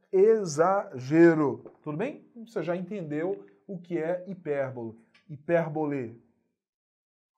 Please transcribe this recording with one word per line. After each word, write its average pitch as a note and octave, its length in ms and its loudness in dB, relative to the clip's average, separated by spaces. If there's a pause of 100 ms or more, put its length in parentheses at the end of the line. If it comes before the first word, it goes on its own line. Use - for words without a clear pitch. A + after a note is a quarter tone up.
(120)
exagero. E3 1600 4 (120)
Tudo D3+ 140 -8
bem? C4 380 -8
Você A3 300 -10
já E3+ 100 -2
entendeu F3+ 720 -6 (220)
o G3 100 -10
que F3 180 -8
é F3 300 -4
hipérbole. C3 720 -6 (300)
Hipérbole. D3 920 -4 (1160)